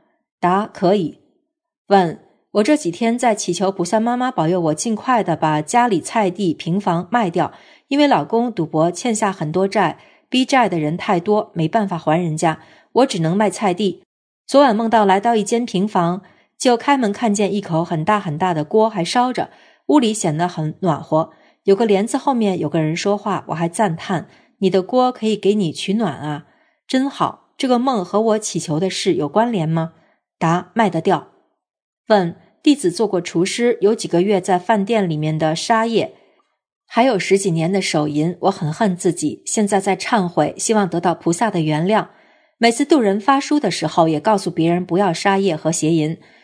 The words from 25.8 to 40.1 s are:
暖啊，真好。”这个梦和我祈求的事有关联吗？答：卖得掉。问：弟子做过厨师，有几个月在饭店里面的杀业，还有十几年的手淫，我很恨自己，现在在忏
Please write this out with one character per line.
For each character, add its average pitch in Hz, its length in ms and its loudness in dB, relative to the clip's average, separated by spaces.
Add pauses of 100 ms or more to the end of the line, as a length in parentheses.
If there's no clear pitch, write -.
暖 202 220 0
啊， 147 320 -8 (420)
真 262 220 0
好。” - 480 -4
这 269 100 -2
个 247 100 2
梦 247 240 0
和 202 200 0
我 220 160 2
祈 214 200 -6
求 156 220 -4
的 190 80 0
事 185 260 -2
有 151 140 -2
关 220 240 0
联 165 160 -2
吗？ 165 240 -2 (460)
答： 170 360 0
卖 226 140 2
得 160 140 -4
掉。 160 260 0 (800)
问： 180 280 2 (260)
弟 302 120 6
子 190 160 -2
做 208 160 -2
过 196 140 0
厨 175 240 -2
师， 233 360 0
有 202 140 4
几 220 120 -6
个 170 160 0
月 196 180 2
在 185 180 0
饭 196 260 0
店 202 240 0
里 156 80 -2
面 156 220 -2
的 156 180 0
杀 226 300 0
业， 214 280 -2 (720)
还 - 180 2
有 247 140 2
十 190 200 2
几 196 120 -2
年 165 220 0
的 196 80 0
手 156 260 -2
淫， 151 340 -2
我 190 100 0
很 156 220 -4
恨 185 240 0
自 175 160 0
己， 151 340 -6
现 214 200 0
在 202 140 0
在 190 160 0
忏 190 320 -2